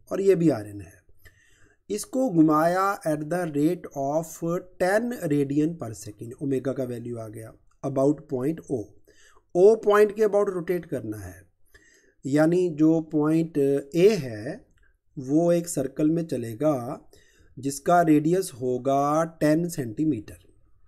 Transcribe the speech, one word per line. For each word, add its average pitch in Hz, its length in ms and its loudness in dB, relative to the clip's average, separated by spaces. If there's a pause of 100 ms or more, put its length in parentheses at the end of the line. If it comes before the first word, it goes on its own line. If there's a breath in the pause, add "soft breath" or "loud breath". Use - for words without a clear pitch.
(120)
और 185 100 -4
ये 196 140 6
भी 170 140 4
आयरन 104 320 -4
है। - 120 -18 (960 soft breath)
इसको 254 400 -2
घुमाया 165 560 4 (220)
at 151 180 -2
the 170 240 -4
rate 156 360 0 (120)
of 147 340 -4 (480)
ten 220 340 0 (120)
radian 147 520 0
per 120 180 -10
second, 117 460 -16
ओमेगा 135 320 -4
का 131 100 -6
वैल्यू 120 340 -10
आ 113 120 -12
गया 110 220 -16 (320)
about 139 360 0 (100)
point 143 300 -4 (120)
O, 123 100 -4 (720 soft breath)
O 196 280 8
पॉइंट 208 320 6
के 220 80 0
about 202 260 2
रोटेट 175 360 -4
करना 110 320 -8
है, 90 240 -16 (840 soft breath)
यानी 160 460 2
जो 156 280 2 (120)
पॉइंट 160 460 0 (400)
A 185 200 8
है 131 480 -10 (520)
वो 151 340 0
एक 170 160 0
सर्कल 151 440 -2
में 165 140 -2
चलेगा 123 500 -4 (800 soft breath)
जिसका 139 460 2
रेडियस 160 500 2
होगा 135 720 0 (180)
टेन 156 280 2
सेंटीमीटर, 135 680 -6 (500)